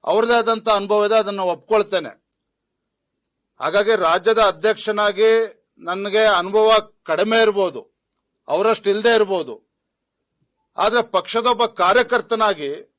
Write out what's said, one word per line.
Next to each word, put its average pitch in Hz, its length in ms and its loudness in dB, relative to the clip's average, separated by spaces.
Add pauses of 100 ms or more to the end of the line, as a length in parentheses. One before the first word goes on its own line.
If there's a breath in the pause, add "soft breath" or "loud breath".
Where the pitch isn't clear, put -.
ಅವ್ರದೇ 226 300 0
ಆದಂತ 226 360 0
ಅನುಭವ 208 360 0
ಇದೆ, 214 100 0
ಅದನ್ನ 202 240 -2
ಒಪ್ಕೊಳ್ತೇನೆ. 185 720 -2 (1500)
ಹಾಗಾಗಿ 202 340 0
ರಾಜ್ಯದ 185 440 0
ಅಧ್ಯಕ್ಷನಾಗಿ 208 880 0 (480)
ನನಗೆ 196 460 -4
ಅನುಭವ 208 480 2 (320)
ಕಡಿಮೆ 208 380 0
ಇರ್ಬೋದು, 190 400 0 (640)
ಅವರಷ್ಟು 202 420 0
ಇಲ್ಲದೆ 220 260 2
ಇರ್ಬೋದು, 180 560 -4 (1040)
ಆದ್ರೆ 220 240 0
ಪಕ್ಷದ 226 440 -4
ಒಬ್ಬ 240 200 0
ಕಾರ್ಯಕರ್ತನಾಗಿ 214 1040 -2 (260)